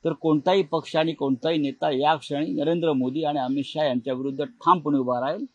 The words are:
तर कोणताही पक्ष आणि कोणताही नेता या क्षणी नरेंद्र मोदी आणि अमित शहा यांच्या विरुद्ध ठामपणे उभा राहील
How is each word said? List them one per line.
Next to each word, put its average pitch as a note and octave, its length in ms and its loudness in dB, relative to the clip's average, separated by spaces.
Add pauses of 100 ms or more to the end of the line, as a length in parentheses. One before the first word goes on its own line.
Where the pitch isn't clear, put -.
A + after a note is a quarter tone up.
तर E3 80 0
कोणताही E3 500 2
पक्ष D#3+ 340 -4
आणि D#3+ 160 2
कोणताही C#3+ 460 0
नेता C#3+ 320 -2
या D3 260 2
क्षणी D3 300 -4
नरेंद्र D#3+ 460 0
मोदी C3 320 -2
आणि D3 140 0
अमित C3+ 260 -2
शहा D#3 200 -2
यांच्या B2+ 300 0
विरुद्ध C3+ 300 -4
ठामपणे D3 540 2
उभा B2 220 0
राहील E3 240 -2 (100)